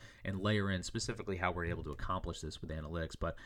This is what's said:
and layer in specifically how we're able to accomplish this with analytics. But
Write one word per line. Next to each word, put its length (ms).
and 160
layer 300
in 100
specifically 560
how 140
we're 140
able 180
to 80
accomplish 500
this 200
with 100
analytics. 480
But 160